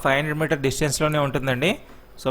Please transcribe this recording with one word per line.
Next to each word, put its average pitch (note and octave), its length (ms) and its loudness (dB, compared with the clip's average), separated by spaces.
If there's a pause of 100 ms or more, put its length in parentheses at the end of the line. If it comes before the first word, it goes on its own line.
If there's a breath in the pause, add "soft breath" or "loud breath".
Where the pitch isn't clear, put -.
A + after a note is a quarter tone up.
ఫైవ్ C#3 160 4
హండ్రెడ్ D3+ 220 -2
మీటర్ D3+ 240 0
డిస్టెన్స్‌లోనే D3+ 600 0
ఉంటుందండి. C3+ 440 0 (520 loud breath)
So - 100 -2